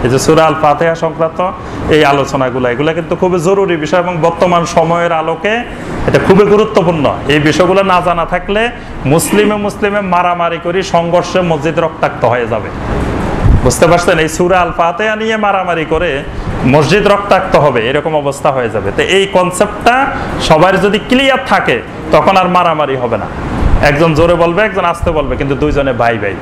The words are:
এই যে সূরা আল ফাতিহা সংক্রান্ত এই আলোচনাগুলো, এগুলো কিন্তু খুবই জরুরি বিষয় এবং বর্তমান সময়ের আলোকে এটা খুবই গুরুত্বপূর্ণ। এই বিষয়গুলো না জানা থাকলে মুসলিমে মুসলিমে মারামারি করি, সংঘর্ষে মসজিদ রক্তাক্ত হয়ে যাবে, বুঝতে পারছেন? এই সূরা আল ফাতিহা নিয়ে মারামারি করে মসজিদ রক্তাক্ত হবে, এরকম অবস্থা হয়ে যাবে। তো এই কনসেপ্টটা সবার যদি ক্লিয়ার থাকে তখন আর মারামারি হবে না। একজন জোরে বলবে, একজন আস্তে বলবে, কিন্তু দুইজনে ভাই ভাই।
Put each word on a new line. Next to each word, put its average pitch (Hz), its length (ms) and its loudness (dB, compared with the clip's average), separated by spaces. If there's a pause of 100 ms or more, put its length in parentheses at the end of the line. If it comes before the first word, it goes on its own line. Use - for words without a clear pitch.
এই 120 60 0
যে 131 100 2
সূরা 160 260 4
আল 151 160 0
ফাতিহা 156 340 0
সংক্রান্ত 160 440 -4 (500)
এই 156 160 4
আলোচনাগুলো, 131 680 0
এগুলো 143 200 -2
কিন্তু 165 280 -4
খুবই 185 260 0
জরুরি 190 300 2
বিষয় 160 280 0
এবং 180 160 -4
বর্তমান 170 440 2
সময়ের 170 560 0
আলোকে 165 320 -2 (540)
এটা 143 200 2
খুবই 196 180 6
গুরুত্বপূর্ণ। 185 600 2 (220)
এই 147 120 2
বিষয়গুলো 190 420 2 (100)
না 180 100 4
জানা 170 240 0
থাকলে 196 360 -4 (440)
মুসলিমে 196 500 2 (100)
মুসলিমে 208 360 -2 (120)
মারামারি 170 520 0
করি, 175 140 -2 (140)
সংঘর্ষে 170 480 0
মসজিদ 160 380 -2
রক্তাক্ত 151 460 -2
হয়ে 120 260 0
যাবে, 101 180 -4 (920)
বুঝতে 127 240 2
পারছেন? 170 320 2
এই 160 180 0
সূরা 180 240 2
আল 170 180 0
ফাতিহা 196 360 0
নিয়ে 220 220 -4
মারামারি 185 480 -2
করে 160 260 -2 (560)
মসজিদ 151 400 4
রক্তাক্ত 196 480 2
হবে, 143 240 2 (100)
এরকম 151 260 -2
অবস্থা 143 360 -2
হয়ে 127 180 -2
যাবে। 101 280 -4
তো 156 40 0
এই 190 220 2 (120)
কনসেপ্টটা 202 600 0 (520)
সবার 165 260 4 (120)
যদি 208 140 2 (100)
ক্লিয়ার 262 380 2
থাকে 175 300 0 (340)
তখন 185 300 4
আর 180 60 0 (100)
মারামারি 156 460 0
হবে 113 140 -2
না। 90 100 -6 (640)
একজন 151 280 2
জোরে 170 260 4
বলবে, 170 200 0
একজন 190 220 -2
আস্তে 170 260 -2
বলবে, 143 240 -2
কিন্তু 135 200 -2
দুইজনে 139 380 0
ভাই 117 300 0
ভাই। 98 180 -4